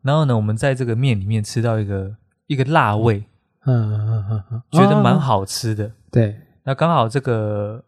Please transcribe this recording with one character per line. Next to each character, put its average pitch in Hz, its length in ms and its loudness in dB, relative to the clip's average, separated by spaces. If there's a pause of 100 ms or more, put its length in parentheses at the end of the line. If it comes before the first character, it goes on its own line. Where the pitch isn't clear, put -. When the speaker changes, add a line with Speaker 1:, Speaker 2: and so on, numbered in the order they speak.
Speaker 1:
然 135 140 0
后 156 100 2
呢， 123 100 2
我 110 60 2
们 107 160 -2
在 139 160 0
这 127 100 -4
个 117 120 -2
面 120 240 0
里 95 60 -6
面 107 180 0
吃 117 180 -4
到 113 180 0
一 104 60 -2
个， 98 300 -6 (320)
一 147 80 -2
个 131 80 0
辣 131 320 2
味。 107 300 2 (400)
Speaker 2:
嗯， 113 280 0
嗯， 107 60 -2
嗯， 107 320 -2
嗯， 104 120 -4 (100)
嗯。 113 80 -8 (100)
Speaker 1:
觉 190 180 6
得 208 140 4
蛮 120 160 4
好 110 260 0
吃 110 300 -4
的。 104 100 -4
Speaker 2:
哦。 110 60 -14 (180)
对。 107 260 2 (280)
Speaker 1:
那 135 100 -4
刚 156 160 0
好 135 180 2
这 123 140 -2
个 107 680 -4